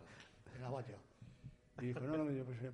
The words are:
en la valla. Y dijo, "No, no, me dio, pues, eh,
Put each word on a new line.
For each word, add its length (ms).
en 60
la 80
valla. 260
Y 60
dijo, 120
"No, 160
no, 80
me 80
dio, 140
pues, 160
eh, 120